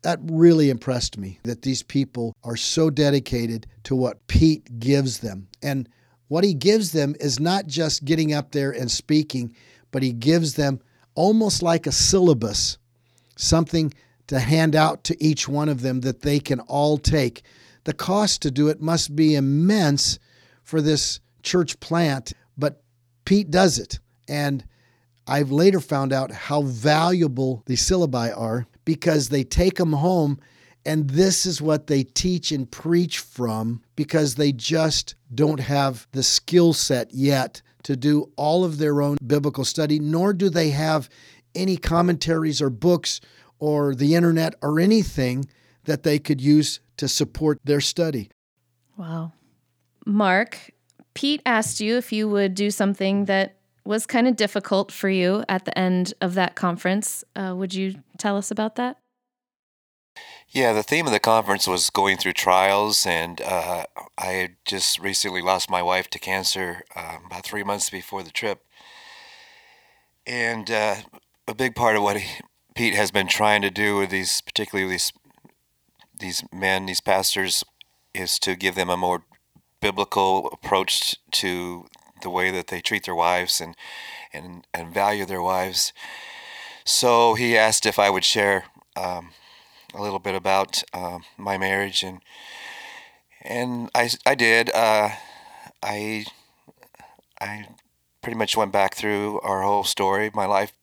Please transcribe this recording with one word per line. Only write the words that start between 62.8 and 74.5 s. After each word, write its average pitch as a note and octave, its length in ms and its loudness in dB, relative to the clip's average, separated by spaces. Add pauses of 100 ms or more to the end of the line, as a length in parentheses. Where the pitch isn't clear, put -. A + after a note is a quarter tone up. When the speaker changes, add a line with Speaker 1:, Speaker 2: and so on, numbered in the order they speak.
Speaker 3:
and, E2+ 360 -4
uh, F2 440 -4 (320)
I F#2 100 -6
had F#2 360 -6
just - 360 -4
recently F#2 420 -4
lost F#2 280 -2
my F#2 140 -2
wife F2+ 280 -2
to - 80 -12
cancer, F#2 640 -6 (120)
uh, E2 300 -14
about F2+ 180 -16
three G#2 200 -8
months G2+ 260 -4
before F#2+ 340 -12
the F2 80 -18
trip. G#2 320 -6 (1600)
And, A#2 460 -4
uh, G#2+ 300 0 (440)
a A#2 80 -8
big A#2+ 220 -2
part A2+ 220 2
of G#2 60 0
what G2+ 180 0
he, - 200 -10 (340)
Pete A2+ 200 0
has G2+ 160 0
been G2 160 0
trying G#2 360 2
to G2 60 0
do G#2 280 0
with G2 140 0
these, F#2 280 -2
particularly G2+ 500 -4